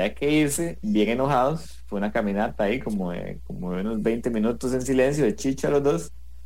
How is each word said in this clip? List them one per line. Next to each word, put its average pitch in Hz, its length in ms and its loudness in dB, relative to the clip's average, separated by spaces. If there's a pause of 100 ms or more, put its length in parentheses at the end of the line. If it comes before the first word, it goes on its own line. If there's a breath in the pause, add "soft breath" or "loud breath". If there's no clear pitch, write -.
había 98 140 0
que 143 160 -2
irse, 151 520 2
bien 107 280 4
enojados, 135 760 0
fue 101 120 -4
una 104 120 0
caminata 107 540 0
ahí 117 160 0
como 95 320 -4
de, 95 320 -8
como 90 280 -8
de 90 100 -2
unos 110 200 -2
veinte 113 280 0
minutos 117 440 0
en 127 80 0
silencio, 131 420 2
de 104 120 4
chicha 135 340 0
los 143 140 4
dos, 160 280 0 (340)